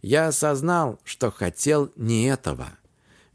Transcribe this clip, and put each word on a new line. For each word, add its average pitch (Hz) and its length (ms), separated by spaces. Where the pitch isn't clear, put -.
я 151 260
осознал, 151 760
что - 260
хотел 139 680
не 113 300
этого. - 460